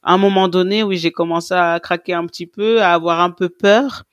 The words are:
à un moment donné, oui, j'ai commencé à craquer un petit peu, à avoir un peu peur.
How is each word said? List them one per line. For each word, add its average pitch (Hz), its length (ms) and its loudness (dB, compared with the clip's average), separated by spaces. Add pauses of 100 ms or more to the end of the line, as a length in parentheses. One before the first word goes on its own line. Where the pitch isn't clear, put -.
à - 120 0
un 185 40 4
moment 196 300 2
donné, 185 340 0
oui, 196 140 -2
j'ai 165 140 -2
commencé 170 420 -4
à 170 300 0
craquer 175 320 -4
un 170 120 -4
petit 175 200 -12
peu, 220 340 0
à 175 140 2
avoir 165 260 0
un 180 100 0
peu 180 180 -4
peur. 214 640 0